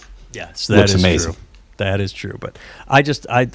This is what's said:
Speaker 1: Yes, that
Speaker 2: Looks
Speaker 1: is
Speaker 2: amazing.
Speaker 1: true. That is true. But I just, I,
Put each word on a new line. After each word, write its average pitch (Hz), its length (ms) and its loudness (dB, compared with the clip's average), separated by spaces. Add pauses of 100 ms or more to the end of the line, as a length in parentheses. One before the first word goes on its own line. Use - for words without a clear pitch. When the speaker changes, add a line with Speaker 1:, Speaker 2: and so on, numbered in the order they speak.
(320)
Speaker 1:
Yes, - 360 -12
that 104 80 2
Speaker 2:
Looks 101 180 4
Speaker 1:
is 92 80 4
Speaker 2:
amazing. 87 300 0
Speaker 1:
true. - 100 -16 (360)
That 98 220 -4
is 95 120 -6
true. - 280 -12
But - 180 -14 (300)
I 139 140 4
just, 143 260 -4
I, 127 260 0